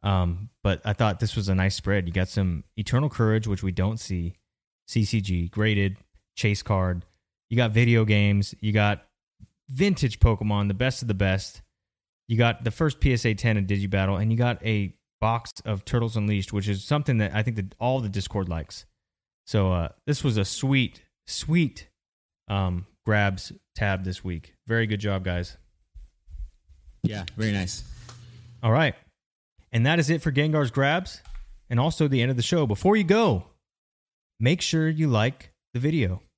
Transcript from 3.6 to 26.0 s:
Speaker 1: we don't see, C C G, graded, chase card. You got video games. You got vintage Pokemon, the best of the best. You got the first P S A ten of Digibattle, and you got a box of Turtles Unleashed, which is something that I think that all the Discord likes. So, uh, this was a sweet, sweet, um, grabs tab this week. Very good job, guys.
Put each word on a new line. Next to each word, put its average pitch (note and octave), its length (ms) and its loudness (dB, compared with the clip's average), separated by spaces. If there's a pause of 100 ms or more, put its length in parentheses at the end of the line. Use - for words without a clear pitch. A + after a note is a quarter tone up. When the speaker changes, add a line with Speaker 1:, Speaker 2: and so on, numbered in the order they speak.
Speaker 1:
we F#2+ 100 -2
don't G2 260 -2
see, E2+ 360 -6 (520)
C A2 180 0
C G#2+ 160 0
G, F2+ 280 -2
graded, G2+ 480 0 (400)
chase G#2 260 0
card. F#2 420 0 (440)
You A2+ 80 -2
got A#2 140 2
video A#2 340 4
games. G2+ 560 2
You G#2+ 120 -2
got G#2 320 2 (680)
vintage C#3+ 500 0
Pokemon, G#2 480 4
the G2+ 60 0
best B2+ 280 -2
of B2 60 -6
the G#2+ 60 2
best. F#2+ 480 -2 (680)
You A#2 80 0
got A#2 280 2
the A#2 60 0
first D3+ 300 -2
P - 120 4
S A#2 120 0
A A2+ 100 2
ten A2 220 0
of G2 80 0
Digibattle, G2 560 0
and A2 100 0
you A2+ 60 0
got A#2+ 300 0
a G#2 280 -2 (260)
box A2+ 320 -2 (120)
of G2+ 220 -4
Turtles A#2 300 -2
Unleashed, G#2 360 0
which G2+ 160 -2
is G2+ 160 -2
something C#3+ 340 0
that G#2 160 0
I G#2+ 80 0
think A2+ 140 -2
that G2 220 -8
all B2+ 220 -2
the A2 100 -4
Discord F#2+ 380 -4
likes. D#2+ 360 -8 (640)
So, F#2+ 260 2
uh, F2 160 0 (180)
this D3 180 -2
was B2 120 2
a G#2 80 2
sweet, C3 580 -2 (240)
sweet, - 640 -2 (600)
um, F#2 380 -2 (200)
grabs G2+ 460 0 (220)
tab F#2+ 300 -2
this F#2 200 -6
week. F2 300 -8 (120)
Very A2+ 200 0
good G#2 140 -2
job, G2 240 -2
guys. F2+ 320 -4 (1500)